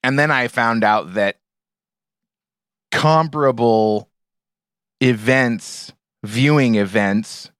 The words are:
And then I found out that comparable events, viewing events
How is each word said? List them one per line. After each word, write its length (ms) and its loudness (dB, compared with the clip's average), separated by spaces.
And 160 0
then 120 2
I 180 0
found 360 0
out 300 0
that 240 -2
comparable 1200 0
events, 920 -2
viewing 540 2
events 840 -2